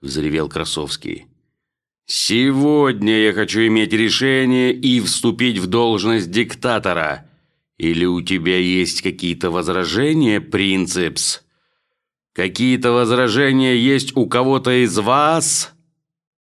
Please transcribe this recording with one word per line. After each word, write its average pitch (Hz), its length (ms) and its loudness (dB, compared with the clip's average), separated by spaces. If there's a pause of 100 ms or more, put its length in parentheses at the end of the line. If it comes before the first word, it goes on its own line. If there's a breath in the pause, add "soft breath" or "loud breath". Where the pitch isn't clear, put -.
взревел 73 480 -4
Красовский. - 760 -8 (760)
«Сегодня 131 1120 2
я 107 140 4
хочу 104 340 0
иметь 110 260 2
решение 127 800 2
и 127 260 2
вступить 117 580 -2
в 92 80 -4
должность 107 640 0
диктатора. 95 1000 -2 (500 soft breath)
Или 82 260 0
у 90 160 0
тебя 90 380 0
есть 90 440 0
какие-то 87 480 -4
возражения, 95 920 0
Принцепс? 92 1040 -2 (880)
Какие-то 120 560 0
возражения 123 840 2
есть 135 380 0
у 123 120 2
кого-то 127 580 2
из 101 140 0
вас?» 147 760 0 (840)